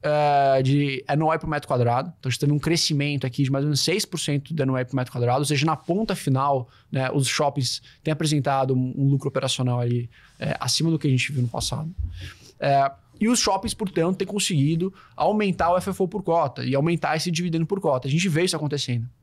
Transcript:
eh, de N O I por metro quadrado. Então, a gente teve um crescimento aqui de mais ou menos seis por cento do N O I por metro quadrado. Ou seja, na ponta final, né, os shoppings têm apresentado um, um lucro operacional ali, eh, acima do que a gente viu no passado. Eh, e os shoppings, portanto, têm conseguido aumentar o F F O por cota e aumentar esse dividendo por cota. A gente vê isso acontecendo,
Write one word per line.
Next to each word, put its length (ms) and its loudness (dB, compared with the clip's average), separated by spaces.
eh, 600 4
de 440 0
N 160 0
O 120 2
I 40 0
por 120 -8
metro 180 -4
quadrado. 500 2
Então, 120 -4
a 20 0
gente 80 -6
teve 120 2
um 60 2
crescimento 680 0
aqui 180 0
de 60 0
mais 120 0
ou 60 0
menos 120 0
seis 260 0
por 120 -8
cento 360 -4
do 80 -2
N 100 0
O 60 0
I 80 -2
por 100 -6
metro 160 -2
quadrado. 280 0
Ou 40 0
seja, 220 0
na 100 0
ponta 400 -2
final, 520 0
né, 220 -2
os 160 0
shoppings 540 -2
têm 80 -2
apresentado 640 0
um, 220 0
um 140 2
lucro 180 0
operacional 520 -2
ali, 280 -2
eh, 180 -4
acima 320 0
do 80 2
que 80 -2
a 40 4
gente 200 2
viu 120 -2
no 60 0
passado. 460 -6
Eh, 340 2
e 80 2
os 100 4
shoppings, 340 0
portanto, 440 0
têm 100 -4
conseguido 640 0
aumentar 560 2
o 60 4
F 140 -2
F 120 -4
O 60 2
por 160 -8
cota 400 0
e 100 0
aumentar 400 0
esse 160 -2
dividendo 340 -2
por 160 -2
cota. 280 0
A 20 -2
gente 180 2
vê 140 2
isso 140 0
acontecendo, 520 -4